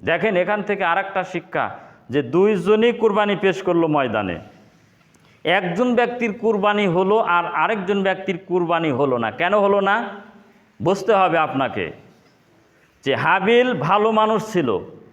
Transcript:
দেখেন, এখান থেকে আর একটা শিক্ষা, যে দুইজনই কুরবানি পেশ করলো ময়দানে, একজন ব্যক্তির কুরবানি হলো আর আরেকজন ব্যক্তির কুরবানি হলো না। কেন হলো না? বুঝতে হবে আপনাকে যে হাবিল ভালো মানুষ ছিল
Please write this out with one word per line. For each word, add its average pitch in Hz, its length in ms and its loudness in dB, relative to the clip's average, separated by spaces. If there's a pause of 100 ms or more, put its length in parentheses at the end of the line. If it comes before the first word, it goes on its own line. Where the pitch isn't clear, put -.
দেখেন, 170 320 0
এখান 208 260 0
থেকে 196 220 -4
আর 170 140 0
একটা 190 260 -4
শিক্ষা, 147 460 -6 (400)
যে 139 120 0
দুইজনই 202 680 2
কুরবানি 208 440 0
পেশ 185 260 0
করলো 170 260 2
ময়দানে, 110 500 0 (1040)
একজন 190 500 0
ব্যক্তির 240 460 -2
কুরবানি 208 460 0
হলো 190 320 2
আর 180 280 0
আরেকজন 196 560 -2
ব্যক্তির 190 360 -2 (100)
কুরবানি 170 420 0
হলো 127 280 0
না। 113 120 -2
কেন 170 240 -2
হলো 202 260 2
না? 202 240 0 (760)
বুঝতে 196 320 0
হবে 180 240 2
আপনাকে 123 540 -2 (1120)
যে 135 120 0
হাবিল 196 580 2
ভালো 196 360 0
মানুষ 214 420 0
ছিল 123 260 0 (340)